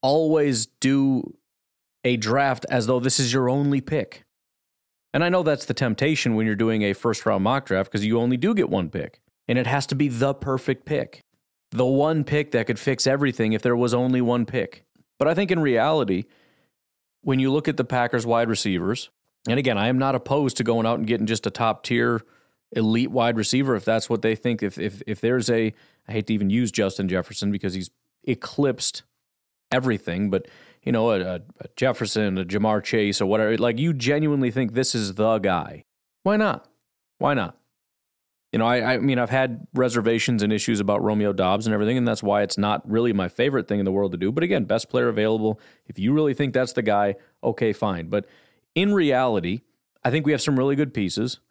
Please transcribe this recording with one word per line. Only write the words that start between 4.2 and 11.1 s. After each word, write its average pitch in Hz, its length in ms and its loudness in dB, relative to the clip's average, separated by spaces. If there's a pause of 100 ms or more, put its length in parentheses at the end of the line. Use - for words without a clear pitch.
And 147 100 0
I 175 60 2
know 180 140 2
that's 147 240 0
the - 80 -4
temptation 131 600 0
when 110 120 2
you're 110 80 0
doing 110 280 0
a 101 100 2
first - 340 -2
round 101 180 2
mock 135 220 0
draft, 95 260 -2
'cause 104 120 -2
you 113 140 2
only 120 180 2
do 185 180 0
get 196 160 0
one 90 200 -2
pick. - 300 -8 (260)
And 120 120 0
it 123 80 0
has 131 220 0
to 143 60 -2
be 143 140 0
the 131 260 0
perfect 135 520 -4
pick. - 340 -6 (500)